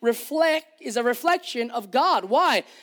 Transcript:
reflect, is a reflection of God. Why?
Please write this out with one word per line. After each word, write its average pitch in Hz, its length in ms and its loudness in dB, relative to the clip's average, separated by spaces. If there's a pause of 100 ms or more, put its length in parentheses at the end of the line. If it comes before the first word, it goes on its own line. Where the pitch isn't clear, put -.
reflect, 311 800 0
is 226 160 -6
a 240 60 -2
reflection 240 680 -2
of 214 200 -8
God. 262 340 2
Why? 247 400 2 (180)